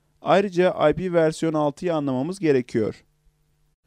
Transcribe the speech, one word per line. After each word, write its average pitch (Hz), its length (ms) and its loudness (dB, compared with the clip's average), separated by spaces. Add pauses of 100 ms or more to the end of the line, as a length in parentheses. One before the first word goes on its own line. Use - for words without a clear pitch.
(220)
ayrıca 180 680 2
I 151 40 2
P 175 200 -4
versiyon 160 400 0
altıyı 156 420 -2
anlamamız 143 440 -4
gerekiyor. 127 640 0 (840)